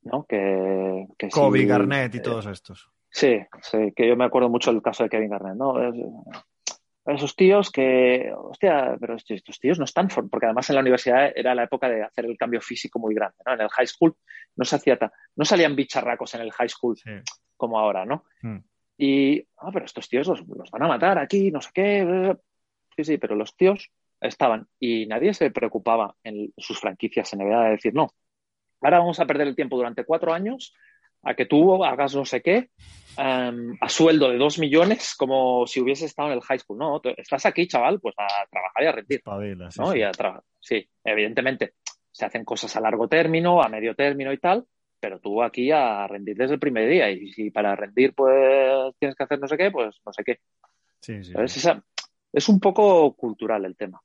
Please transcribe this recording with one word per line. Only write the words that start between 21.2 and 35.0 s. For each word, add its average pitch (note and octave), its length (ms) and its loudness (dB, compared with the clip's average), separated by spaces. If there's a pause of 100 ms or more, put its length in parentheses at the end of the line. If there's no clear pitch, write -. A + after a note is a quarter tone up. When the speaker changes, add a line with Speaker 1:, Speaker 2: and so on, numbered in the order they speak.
Speaker 1:
no D3+ 100 -6
sé - 140 -16
qué". F#3+ 640 0 (600)
Sí, D#3 80 -4
sí, D3+ 140 0
pero - 180 -4
los G#2+ 200 -6
tíos F#3+ 340 2 (300)
estaban A2+ 480 -2 (120)
y A2+ 280 -2
nadie B2+ 260 0
se D#3 160 0
preocupaba A2+ 640 -2 (100)
en G#2 320 -10
sus - 240 -12
franquicias G#2+ 540 -4
N G2 100 -6
B G2+ 80 0
A A#2 120 4
de A2+ 80 4
decir, G#2+ 240 -2
"No, D3 160 0 (680)
ahora D#3+ 200 6
vamos F3 200 0
a F3 60 2
perder D3 220 0
el C3 80 -4
tiempo C3+ 200 -4
durante A#2+ 300 -4
cuatro E3 300 -2
años A3 400 -8 (480)
a C3 100 -4
que B2+ 140 -2
tú F#3 360 6
hagas C#3 320 0
no C#3 100 -2
sé B2 180 -4
qué, A3+ 260 2 (480)
em, B2 600 -4
a - 100 -2
sueldo D#3 400 6
de B2 80 0
dos C#3+ 220 2
millones, E3 560 2